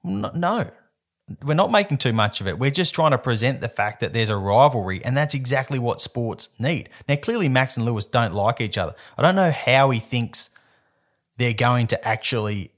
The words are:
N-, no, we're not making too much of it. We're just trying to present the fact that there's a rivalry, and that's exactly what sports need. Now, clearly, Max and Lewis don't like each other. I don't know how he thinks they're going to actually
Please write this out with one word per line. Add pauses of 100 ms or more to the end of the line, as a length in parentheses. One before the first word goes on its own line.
N-,
no, (720)
we're
not
making
too
much
of
it.
We're
just
trying
to
present
the
fact
that
there's
a
rivalry,
and
that's
exactly
what
sports (120)
need. (200)
Now,
clearly,
Max
and
Lewis
don't
like
each
other. (220)
I
don't
know
how
he
thinks (880)
they're
going
to
actually